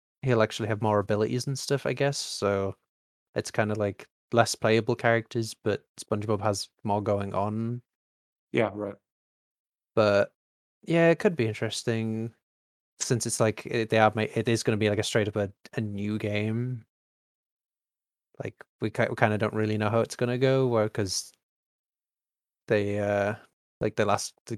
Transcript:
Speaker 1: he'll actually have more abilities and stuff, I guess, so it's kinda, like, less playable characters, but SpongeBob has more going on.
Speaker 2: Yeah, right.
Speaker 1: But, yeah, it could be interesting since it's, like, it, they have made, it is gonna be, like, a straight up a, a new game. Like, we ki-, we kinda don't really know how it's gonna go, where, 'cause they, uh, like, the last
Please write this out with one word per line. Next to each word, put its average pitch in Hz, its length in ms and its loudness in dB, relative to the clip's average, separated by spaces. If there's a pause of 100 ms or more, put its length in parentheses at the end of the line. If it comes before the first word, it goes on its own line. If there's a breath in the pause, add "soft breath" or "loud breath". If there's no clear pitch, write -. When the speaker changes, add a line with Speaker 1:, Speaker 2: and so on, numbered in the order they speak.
(220)
Speaker 1:
he'll 123 200 4
actually 110 260 -2
have 107 140 -2
more 107 180 2
abilities 110 460 -2
and 139 120 -6
stuff, - 280 -4
I 139 60 -2
guess, 139 260 -2
so 98 580 -2 (580)
it's - 160 -6
kinda, 107 260 0
like, 101 320 -4 (240)
less 113 220 2
playable 113 420 2
characters, 117 580 0
but - 300 -4 (160)
SpongeBob 107 420 -2
has 104 260 -2 (160)
more 104 180 0
going 101 320 -2
on. 110 480 -4 (680)
Speaker 2:
Yeah, 107 220 0
right. 101 220 -8 (1000)
Speaker 1:
But, 104 380 4 (500)
yeah, 165 280 4
it 165 80 4
could 185 180 2
be 117 120 2
interesting 113 840 -4 (680)
since 120 260 0
it's, - 140 -2
like, 110 260 2
it, 113 240 -2
they 113 80 4
have 107 180 6
made, 110 200 0
it 117 120 0
is 113 140 2
gonna 113 160 0
be, 107 120 2
like, 104 100 0
a - 40 0
straight 107 240 2
up 101 80 -6
a, 101 160 -2 (220)
a 120 60 -2
new 104 380 -4
game. 110 680 -4 (1600)
Like, - 220 -12 (160)
we 113 100 -2
ki-, 113 200 0
we - 60 -6
kinda 107 220 4
don't 107 160 -2
really 107 240 0
know 107 120 0
how 113 100 2
it's - 160 -4
gonna 123 220 -2
go, 135 280 2
where, 110 220 2
'cause - 440 -6 (1400)
they, 104 300 0
uh, 101 360 0 (460)
like, 110 160 -4
the 110 100 2
last - 280 -2 (240)